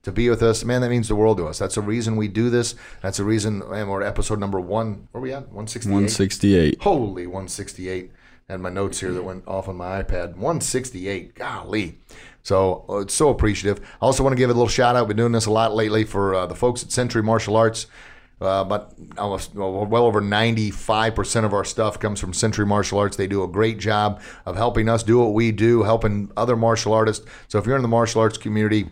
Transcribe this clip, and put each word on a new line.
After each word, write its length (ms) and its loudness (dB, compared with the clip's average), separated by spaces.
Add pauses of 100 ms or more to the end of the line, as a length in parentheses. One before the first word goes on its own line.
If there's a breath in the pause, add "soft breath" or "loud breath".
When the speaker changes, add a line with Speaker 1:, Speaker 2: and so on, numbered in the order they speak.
Speaker 1:
to 100 -8
be 180 2
with 120 2
us, 220 4
man, 180 0
that 80 0
means 200 0
the 60 2
world 220 4
to 80 -2
us. 140 -8
That's 160 -4
the 60 0
reason 340 -2
we 120 0
do 220 0
this. 240 2 (300 loud breath)
That's 140 -6
the 60 -2
reason, 360 0 (100)
man, 180 -6
we're 140 -4
at 60 -2
episode 320 -2
number 200 -2
one. 520 -4
Where 80 -12
are 20 -8
we 120 -8
at? 180 -12
One 160 -12
sixty-eight? 260 -4
Speaker 2:
One 160 4
sixty-eight. 720 4
Speaker 1:
Holy 460 0
one 200 -10
sixty-eight. 640 -10 (380 soft breath)
I 40 -10
had 80 -10
my 80 -6
notes 300 -4
here 140 -4
that 100 -6
went 240 -12
off 200 -6
on 80 -8
my 260 -6
iPad. 340 -4
One 240 -2
sixty-eight. 760 -6
Golly. 640 -6 (420 loud breath)
So, 480 2
uh, 100 -4
it's 140 -6
so 160 4
appreciative. 500 0 (220 loud breath)
I 40 0
also 180 2
wanna 140 4
give 120 4
a 40 2
little 140 4
shout 280 4
out. 80 4
We've 60 -2
been 80 -2
doing 160 2
this 120 0
a 60 -2
lot 240 2
lately 280 2
for, 300 0
uh, 140 0
the 80 -8
folks 280 0
at 80 -12
Century 300 0
Martial 340 0
Arts. 300 2 (560 loud breath)
Uh, 200 0
but 320 -4 (240)
almost, 380 -6
well, 300 -4
well 200 2
over 140 4
ninety-five 960 0
percent 300 0
of 80 0
our 100 0
stuff 340 -2
comes 220 -4
from 140 -6
Century 320 0
Martial 340 0
Arts. 160 0
They 120 -2
do 160 -2
a 40 -4
great 320 0
job 400 0 (260 loud breath)
of 120 -6
helping 320 2
us 120 2
do 180 4
what 140 4
we 200 2
do, 300 4
helping 520 0
other 220 2
martial 340 2
artists. 340 2 (220 loud breath)
So 100 -2
if 80 0
you're 120 2
in 60 0
the 40 0
martial 320 2
arts 180 2
community 540 0